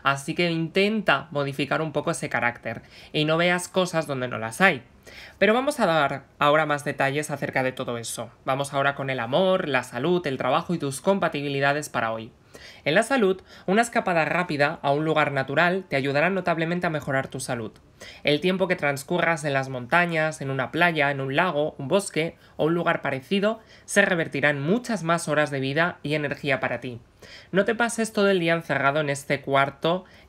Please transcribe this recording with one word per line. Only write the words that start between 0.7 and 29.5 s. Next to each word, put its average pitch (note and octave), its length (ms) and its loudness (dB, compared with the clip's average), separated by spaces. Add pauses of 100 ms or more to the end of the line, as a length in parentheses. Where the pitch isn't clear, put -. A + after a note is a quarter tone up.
modificar C#3+ 500 -2
un D#3 120 -4
poco D3+ 180 -2
ese D3+ 160 -6
carácter A#2 540 -4 (320)
y D3+ 100 0
no D#3 140 2
veas F3 320 0
cosas E3+ 380 0
donde C3 200 -4
no A#2 120 -6
las A2 200 -8
hay. F3 240 4 (560)
Pero G#3 140 4
vamos C4+ 260 0
a A3 60 2
dar C#3+ 400 2 (120)
ahora D3 280 4
más D3 180 -2
detalles C#3+ 480 -2
acerca C#3 320 -2
de C3 80 0
todo B2+ 260 -6
eso. A2+ 320 -8 (140)
Vamos C#3 300 -2
ahora C#3 200 2
con C3+ 160 -6
el B2+ 120 -2
amor, F3+ 480 2
la B2+ 140 2
salud, E3 440 -2
el C3 100 -2
trabajo D3+ 360 0
y E3 60 -2
tus C#3 200 -4
compatibilidades D3 880 0
para A2+ 240 -2
hoy. A2+ 220 -8 (520)
En D3 100 2
la A3 80 6
salud, G#3+ 400 2 (240)
una G#3+ 160 4
escapada F#3 420 0
rápida D#3 560 0
a C#3+ 100 2
un D3+ 140 2
lugar D3+ 260 2
natural D#3 580 0
te D3 60 -2
ayudará C#3 360 2
notablemente F3 560 -2
a - 20 0
mejorar C#3 380 -2
tu C3+ 120 -10
salud. A#2 320 -6 (520)
El D3 180 2
tiempo F#3 260 0
que F3+ 80 0
transcurras D#3+ 680 0
en D3 100 0
las C3+ 160 0
montañas, D#3 720 0
en C#3 80 -4
una C3+ 220 -4
playa, D#3 400 2
en C3+ 100 -4
un C3+ 140 -4
lago, D#3 420 0
un C#3 100 -8
bosque E3+ 480 -2 (200)
o - 100 0
un E3 80 2
lugar E3+ 300 0
parecido F#3+ 560 -2 (260)
se - 160 4
revertirá D3+ 480 2
en C#3+ 100 0
muchas G3 440 -2
más E3 240 0
horas D3 240 2
de C#3 80 -2
vida C#3+ 420 -2
y D3 140 -2
energía C#3+ 440 -2
para B2 200 -4
ti. B2 200 -10 (520)
No F#3+ 120 2
te A3+ 120 0
pases A3+ 360 -2
todo G3 200 2
el F#3+ 80 2
día E3 140 2
encerrado C#3+ 480 0
en C#3+ 100 -2
este C#3 300 -2
cuarto, C#3 640 0 (240)